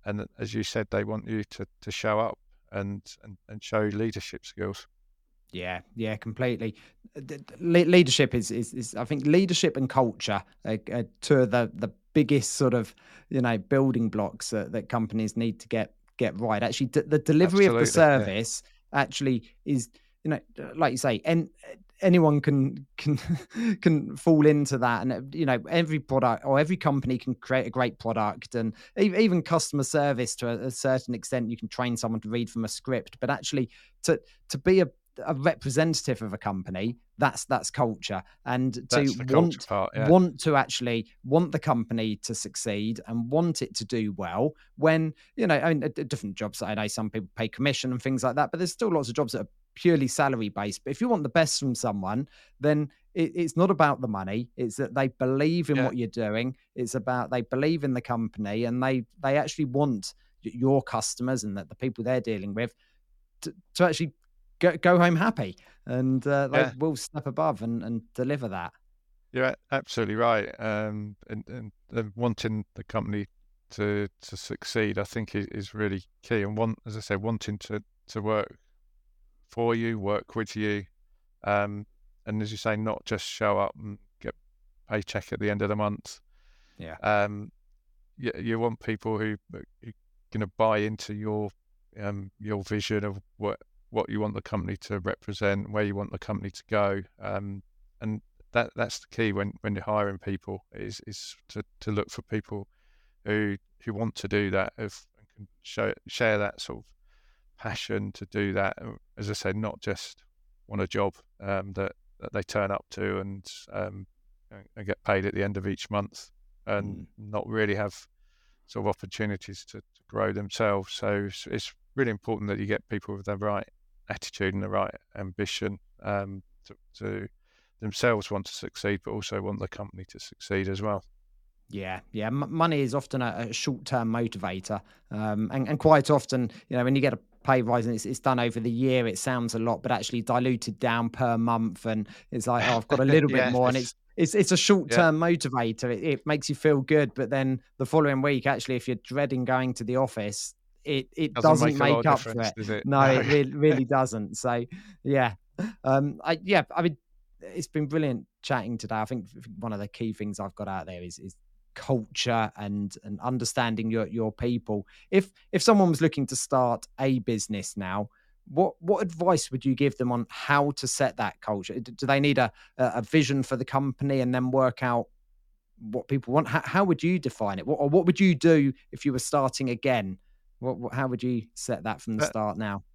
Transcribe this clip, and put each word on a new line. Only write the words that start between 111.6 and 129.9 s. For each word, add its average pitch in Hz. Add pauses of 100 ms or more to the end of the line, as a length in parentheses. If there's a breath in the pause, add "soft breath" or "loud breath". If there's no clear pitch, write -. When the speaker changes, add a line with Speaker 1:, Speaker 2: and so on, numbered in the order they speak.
Speaker 1:
that, 95 (280)
that -
they 104
turn 101
up -
to 98
and, 98 (280)
um, 98 (440)
and, 101 (120)
and 107
get -
paid 98
at -
the 98
end 101
of 95
each 98
month, 101 (360)
and 101
Speaker 2:
Mm. 87 (240)
Speaker 1:
not 107
really 110
have 104 (600)
sort 104
of 101
opportunities 98
to, -
to -
grow 104
themselves. 101
So 101
it's, -
it's - (220)
really 127
important 104
that 101
you 101
get 104
people 101
with 98
the 101
right 101 (420)
attitude 98
and 98
the 98
right 98 (220)
ambition, 98 (240)
um, 98 (240)
to, - (200)
to 101 (520)
themselves 110
want 101
to -
succeed, -
but 113
also 101
want 98
the 98
company 95